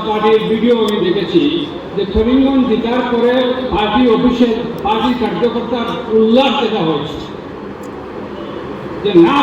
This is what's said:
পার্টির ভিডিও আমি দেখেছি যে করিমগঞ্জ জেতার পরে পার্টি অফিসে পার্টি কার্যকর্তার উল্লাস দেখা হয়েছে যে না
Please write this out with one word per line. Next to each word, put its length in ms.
পার্টির 440
ভিডিও 240
আমি 200
দেখেছি 360
যে 60
করিমগঞ্জ 560
জেতার 320
পরে 200
পার্টি 300
অফিসে 340
পার্টি 260
কার্যকর্তার 680
উল্লাস 360
দেখা 260
হয়েছে 300
যে 80
না 160